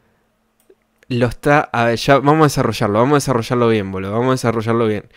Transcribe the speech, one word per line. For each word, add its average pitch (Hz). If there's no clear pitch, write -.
Lo 123
está... 147
a 120
ver, 117
ya 139
vamos 147
a -
desarrollarlo, 113
vamos 135
a -
desarrollarlo 120
bien, 104
boludo, 95
vamos 120
a 131
desarrollarlo 117
bien. 107